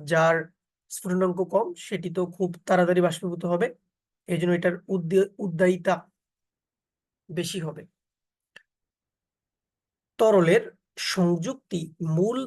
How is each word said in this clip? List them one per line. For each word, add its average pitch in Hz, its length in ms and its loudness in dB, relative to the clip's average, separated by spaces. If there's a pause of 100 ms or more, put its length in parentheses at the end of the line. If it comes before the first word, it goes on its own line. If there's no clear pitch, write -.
যার 165 320 4 (540)
স্ফুটনাঙ্ক 180 540 -2
কম, 196 220 0 (100)
সেটি 180 340 -8
তো 180 160 -4
খুব 175 240 -4 (140)
তাড়াতাড়ি 180 360 2
বাষ্পীভূত 175 440 -2
হবে, 175 220 0 (640)
এই 175 120 -2
জন্য 175 140 2
এটার 175 220 0 (120)
উদ্দে-, 190 500 0
উদ্বায়িতা 185 560 0 (1300)
বেশি 175 320 -6
হবে। 156 220 -10 (2250)
তরলের 208 440 6 (440)
সংযুক্তি 175 720 -2 (280)
মূল 196 380 0